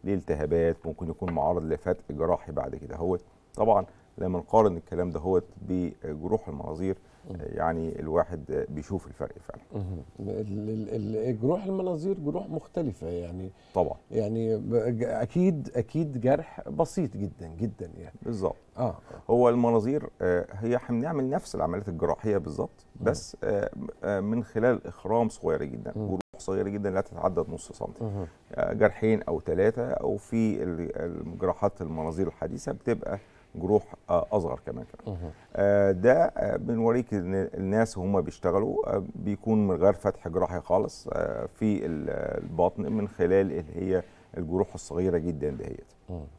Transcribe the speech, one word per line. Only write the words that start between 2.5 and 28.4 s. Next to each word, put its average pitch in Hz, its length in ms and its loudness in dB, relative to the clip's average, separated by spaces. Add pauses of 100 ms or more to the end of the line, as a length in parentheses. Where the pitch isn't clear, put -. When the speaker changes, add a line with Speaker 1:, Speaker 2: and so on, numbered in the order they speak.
Speaker 1:
بعد 69 240 -4
كده - 200 -12
هوت. 87 280 0 (320)
طبعًا 107 300 4 (320)
لما 90 220 -2
نقارن 104 380 6
الكلام 87 320 -2
ده 80 100 -4
هوت 90 240 2 (180)
بجروح 87 840 -2
المناظير، 78 500 -4 (320)
Speaker 2:
مم. 92 120 -10
Speaker 1:
يعني 82 580 -2
الواحد 78 680 0
بيشوف 76 380 -6
الفرق - 280 -10 (120)
فعلًا. - 140 -14 (220)
Speaker 2:
مهم. 92 140 -6 (220)
ال-، 107 500 -6
ال-، 110 460 -4 (140)
ال-، 110 120 -2
جروح 170 240 2
المناظير 185 540 -2
جروح 156 300 -4
مختلفة 151 580 -4
يعني. 87 440 -6 (220)
Speaker 1:
طبعًا. - 220 2 (160)
Speaker 2:
يعني 113 460 0
ب-، 107 180 -2
ج-، 117 280 2
أكيد، 135 720 0
أكيد 135 460 -2
جرح 139 480 0
بسيط 151 480 0
جدًا، 95 300 -6 (120)
جدًا 98 380 -4
يعني. 85 240 -16
Speaker 1:
بالظبط. 98 340 -2 (220)
Speaker 2:
آه. 120 180 -2 (340)
Speaker 1:
هو 120 200 8
المناظير، 117 600 4 (120)
آه، 90 300 2
هي 113 240 -2
احنا 120 240 -2
بنعمل 139 300 -2
نفس - 260 -4
العمليات 92 340 0
الجراحية 85 480 0
بالظبط، - 480 -4 (140)
Speaker 2:
مم. - 60 -4
Speaker 1:
بس، - 380 -2
آه، 101 260 0 (340)
آه، 98 160 0
من 110 240 0
خلال 117 440 0
إخرام 110 420 0
صغيرة 76 340 0
جدًا، - 320 -8
Speaker 2:
مم. 107 120 -4
Speaker 1:
جروح 92 140 -2 (160)
صغيرة 98 320 -2
جدًا 101 200 -2
لا 92 120 0
تتعدى 87 480 0
نص - 220 -10
سنتي. - 320 -8
Speaker 2:
مهم. 98 240 -4 (260)